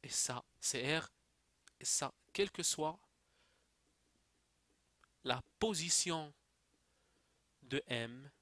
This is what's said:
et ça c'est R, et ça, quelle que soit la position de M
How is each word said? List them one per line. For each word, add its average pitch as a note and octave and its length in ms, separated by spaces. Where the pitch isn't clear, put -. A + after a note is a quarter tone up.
et - 80
ça - 340
c'est C#3 380
R, D#3 100
et - 60
ça, - 260
quelle G3+ 180
que - 140
soit D#3+ 360
la B2+ 200
position E3 760
de A#2+ 260
M B2 420